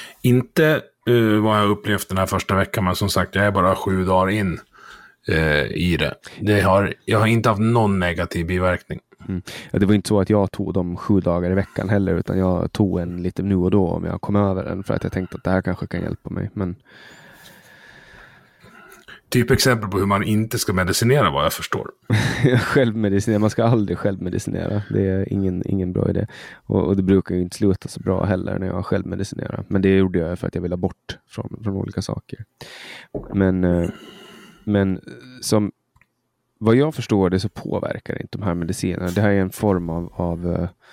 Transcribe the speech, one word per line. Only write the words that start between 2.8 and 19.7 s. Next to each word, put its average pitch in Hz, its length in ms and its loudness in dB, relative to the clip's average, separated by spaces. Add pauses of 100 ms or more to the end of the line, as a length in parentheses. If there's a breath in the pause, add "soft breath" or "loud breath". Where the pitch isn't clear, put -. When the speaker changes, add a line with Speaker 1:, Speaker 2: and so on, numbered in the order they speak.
Speaker 1:
men 90 120 0
som 101 120 -2
sagt, 90 260 -2
jag 98 100 2
är 104 60 4
bara 95 260 4
sju 95 280 0
dagar 92 260 2
in, 101 300 -2 (680 loud breath)
eh, 76 380 2
i 85 320 -2
det. 73 160 -2 (260 loud breath)
Det 101 200 2
har, 95 340 2 (100)
jag 110 140 2
har 110 80 4
inte 113 220 4
haft 104 120 2
någon 110 380 2
negativ 87 480 -2
biverkning. 90 540 -2 (280)
Speaker 2:
Mm. 92 140 -4 (280 loud breath)
Ja, - 80 0
det 101 80 4
var 104 80 6
inte 101 140 0
så 104 120 2
att 92 100 2
jag 101 220 2
tog 92 220 -6
dem 87 220 -4
sju 98 240 2
dagar 87 300 0
i 92 40 2
veckan 98 340 -2
heller, 98 260 2
utan 92 240 -2
jag 90 340 0
tog 90 280 0
en 87 220 -6
lite 90 200 -4
nu 98 140 2
och 90 140 2
då 95 180 4
om 85 160 -4
jag 87 160 -6
kom 101 160 -2
över 98 280 0
den, 92 200 -8
för - 100 -2
att - 100 -4
jag - 80 -6
tänkte 92 240 -6
att - 80 -12
det 92 60 -2
här 92 120 2
kanske - 240 -6
kan 90 140 -6
hjälpa - 300 -8
mig. 95 240 -6
Men 92 220 -6 (2500 loud breath)
Speaker 1:
Typ 120 200 2
exempel 120 400 2